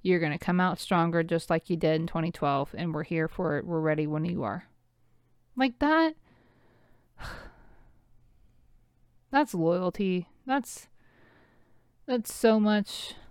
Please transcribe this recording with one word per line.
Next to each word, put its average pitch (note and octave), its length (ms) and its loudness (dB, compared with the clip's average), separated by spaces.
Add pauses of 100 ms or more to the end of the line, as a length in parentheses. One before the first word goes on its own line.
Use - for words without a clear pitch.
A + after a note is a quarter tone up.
You're F3+ 200 2
gonna D3 180 -2
come F3+ 220 0
out F3+ 180 0
stronger E3+ 440 2
just E3 280 -2
like E3 180 0
you F3+ 80 0
did D#3+ 240 2
in E3 60 -4
twenty E3 240 -2
twelve, C#3 480 -2
and E3 160 -4
we're D3 100 -4
here D#3+ 240 -2
for D#3+ 300 -2
it. - 80 -6
We're E3 140 -2
ready D#3 260 0
when D3+ 180 -2
you F3 200 -4
are." G#2 240 -6 (880)
Like B3+ 240 0
that. D#4 340 4 (1040)
<sighs> - 60 -14 (2000)
That's B3 180 2
loyalty. F3+ 760 0 (180)
That's, C4 400 -4 (1200)
that's B3 260 -2
so A3 280 4
much, G#3 540 0 (160)